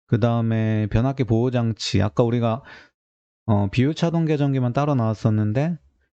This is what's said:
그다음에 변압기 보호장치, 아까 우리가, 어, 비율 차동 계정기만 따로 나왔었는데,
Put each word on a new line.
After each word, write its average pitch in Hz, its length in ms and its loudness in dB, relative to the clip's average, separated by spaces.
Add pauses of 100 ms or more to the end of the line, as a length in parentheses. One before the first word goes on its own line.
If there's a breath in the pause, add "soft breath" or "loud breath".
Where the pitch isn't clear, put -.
그다음에 113 800 0
변압기 127 380 0
보호장치, 117 760 0
아까 104 220 0
우리가, 117 400 0 (840 loud breath)
어, 101 240 2
비율 131 240 0
차동 165 300 0
계정기만 139 480 0
따로 143 240 0
나왔었는데, 110 840 0 (420)